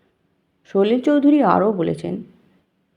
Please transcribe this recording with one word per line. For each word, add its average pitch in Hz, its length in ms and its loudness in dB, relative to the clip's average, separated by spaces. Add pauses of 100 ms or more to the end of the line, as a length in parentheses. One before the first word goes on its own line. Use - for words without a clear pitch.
(640)
সলিল 208 340 0
চৌধুরী 294 420 2
আরও 185 320 0
বলেছেন, 170 500 -6 (720)